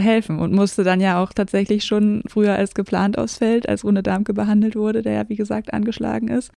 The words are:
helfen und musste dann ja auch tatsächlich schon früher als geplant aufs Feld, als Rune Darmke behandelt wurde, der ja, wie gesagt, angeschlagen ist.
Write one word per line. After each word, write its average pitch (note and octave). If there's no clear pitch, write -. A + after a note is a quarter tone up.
helfen G#3+
und E3
musste G3
dann F#3
ja F#3
auch F#3+
tatsächlich G3+
schon G#3
früher G#3
als G3
geplant G3
aufs -
Feld, A#3
als -
Rune G3+
Darmke G3+
behandelt G#3+
wurde, A3
der A3
ja, G#3+
wie G#3+
gesagt, G#3+
angeschlagen A3
ist. A#3+